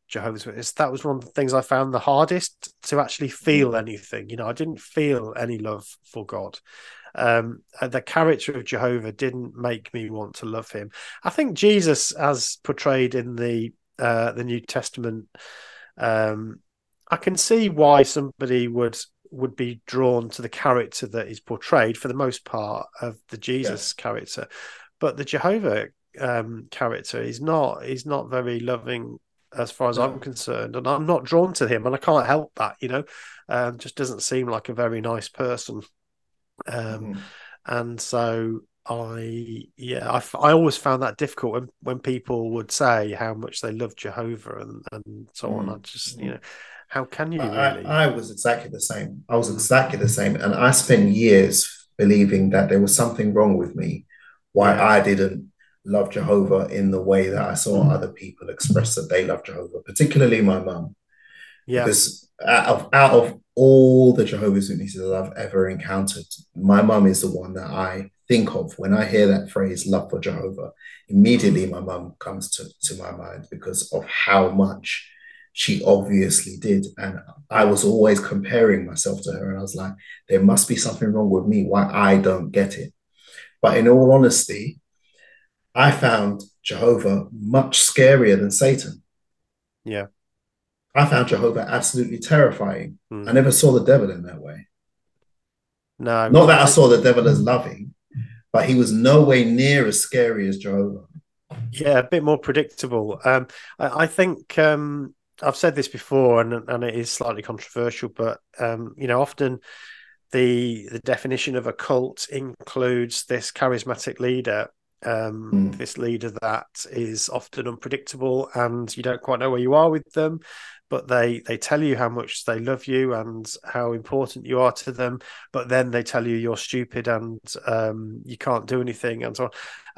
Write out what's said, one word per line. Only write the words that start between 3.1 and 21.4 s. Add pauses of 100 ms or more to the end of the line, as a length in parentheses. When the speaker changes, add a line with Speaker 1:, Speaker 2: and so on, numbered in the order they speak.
Speaker 1:
feel
Speaker 2:
Mm.
Speaker 1:
anything.
You
know,
I
didn't
feel
any
love (200)
for
God. (560)
Um, (180)
uh,
the
character
of
Jehovah
didn't
make
me
want
to
love
him. (340)
I
think
Jesus,
as
portrayed
in
the, (260)
uh,
the
New
Testament, (720)
um, (500)
I
can
see
why
somebody
would, (360)
would
be
drawn
to
the
character
that
is